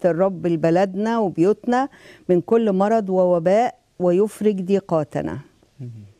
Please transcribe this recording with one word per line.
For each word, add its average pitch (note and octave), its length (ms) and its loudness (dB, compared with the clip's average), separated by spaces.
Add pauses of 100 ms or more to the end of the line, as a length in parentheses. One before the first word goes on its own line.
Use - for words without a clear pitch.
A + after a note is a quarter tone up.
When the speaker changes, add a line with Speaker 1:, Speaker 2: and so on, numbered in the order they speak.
Speaker 1:
الرب F3 420 0
لبلدنا F#3 720 0
وبيوتنا G#3+ 680 0 (400)
من F3+ 120 4
كل A3+ 320 0
مرض G3+ 360 0
ووباء F#3 640 2 (240)
ويفرج F#3+ 640 0
ضيقاتنا. D#3 760 -2 (420)
Speaker 2:
آمين. A#2+ 100 -14 (280)